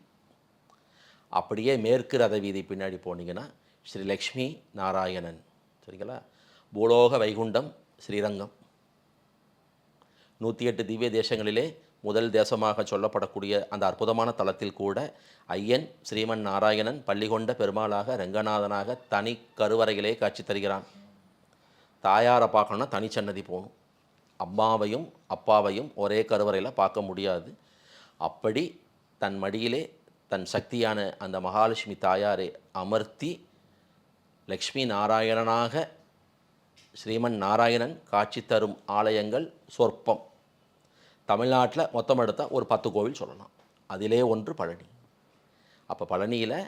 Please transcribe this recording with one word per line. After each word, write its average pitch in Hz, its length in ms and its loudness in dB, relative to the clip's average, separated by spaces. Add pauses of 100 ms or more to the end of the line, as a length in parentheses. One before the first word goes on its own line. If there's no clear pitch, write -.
(1400)
அப்படியே 110 340 -2 (120)
மேற்கு 123 360 2
ரத 107 140 4 (100)
வீதி 98 240 -4
பின்னாடி 95 360 -8
போனீங்கன்னா 87 380 -10 (440)
ஸ்ரீ 98 240 -12
லக்ஷ்மி 127 360 -4 (320)
நாராயணன், 92 640 -4 (440)
சரிங்களா? 101 320 -14 (560)
பூலோக 120 500 6
வைகுண்டம் 110 460 -2 (360)
ஸ்ரீரங்கம். 104 480 -4 (1900)
நூத்தி 113 300 -4
எட்டு 110 200 -4
திவ்ய 113 280 -2
தேசங்களிலே 110 480 0 (400)
முதல் 110 300 2
தேசமாக 107 560 2
சொல்லப்படக்கூடிய 101 680 0 (140)
அந்த 98 160 -2
அற்புதமான 113 380 0 (100)
தலத்தில் 95 440 -2
கூட 98 160 -2 (500)
ஐயன் 113 380 0 (220)
ஸ்ரீமன் 110 400 -2
நாராயணன் 107 600 2
பள்ளி 104 240 0
கொண்ட 113 280 0
பெருமாளாக, 104 640 0
ரங்கநாதனாக 104 720 -2 (180)
தனி 110 200 -2 (260)
கருவறையிலே 107 520 2 (100)
காட்சி 98 280 -2
தருகிறான். 98 360 -2 (1200)
தாயாரை 117 500 6
பார்க்கணும்னா 107 400 2
தனி 107 220 -4
சன்னதி 98 340 -6
போகணும். 92 240 -10 (680)
அம்மாவையும் 107 680 0 (280)
அப்பாவையும் 107 540 2 (140)
ஒரே 104 160 2 (120)
கருவறையில 104 380 0 (100)
பார்க்க 95 300 0
முடியாது. 92 420 -4 (760)
அப்படி 113 360 -2 (560)
தன் 98 220 -2
மடியிலே 113 380 -2 (500)
தன் 95 220 -4
சக்தியான 110 460 0 (260)
அந்த 95 200 -8
மகாலட்சுமி 107 500 0 (100)
தாயாரை 95 420 2 (360)
அமர்த்தி 107 460 -4 (1200)
லக்ஷ்மி 135 300 -4 (100)
நாராயணனாக 113 920 2 (1160)
ஸ்ரீமன் 117 420 -2
நாராயணன் 117 500 4 (200)
காட்சி 104 280 2 (120)
தரும் 107 220 2 (220)
ஆலயங்கள் 110 500 2 (280)
சொற்பம். - 480 2 (1040)
தமிழ்நாட்டுல 127 540 4 (140)
மொத்தம் 127 260 2
எடுத்தா 113 220 0 (120)
ஒரு 113 140 0
பத்து 113 240 2
கோவில் 110 260 -2
சொல்லலாம். - 320 -12 (420)
அதிலே 117 240 2 (140)
ஒன்று 110 280 -2
பழனி. 87 260 -6 (1040)
அப்ப - 220 -8
பழனியில 110 440 -2 (100)